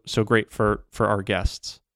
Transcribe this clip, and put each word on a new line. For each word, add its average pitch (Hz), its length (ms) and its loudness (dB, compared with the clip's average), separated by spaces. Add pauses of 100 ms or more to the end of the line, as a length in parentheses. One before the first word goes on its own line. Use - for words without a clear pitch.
so - 180 0
great 107 280 2
for, 104 400 0
for 110 160 0
our 101 160 0
guests. - 560 -4 (160)